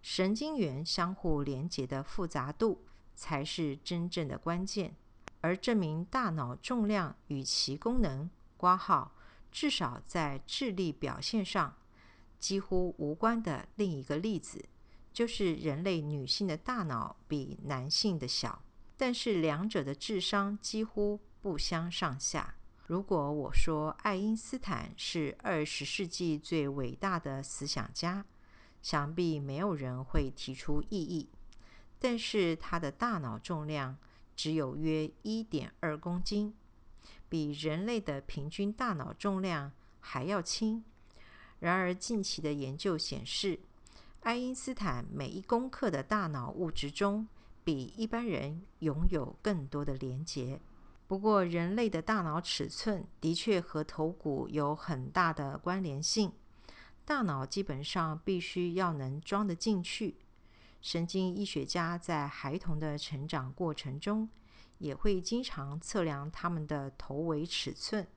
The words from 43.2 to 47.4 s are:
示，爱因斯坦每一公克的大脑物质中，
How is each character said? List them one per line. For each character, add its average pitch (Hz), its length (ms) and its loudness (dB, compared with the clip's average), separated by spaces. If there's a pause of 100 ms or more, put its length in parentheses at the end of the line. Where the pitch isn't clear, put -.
示， - 340 -2 (640)
爱 233 140 2
因 254 180 -2
斯 262 200 -6
坦 147 360 0
每 139 180 -4
一 185 140 -6
公 247 280 2
克 254 200 0
的 147 140 0
大 208 240 2
脑 135 240 -2
物 170 180 -2
质 143 220 -2
中， 202 360 2 (360)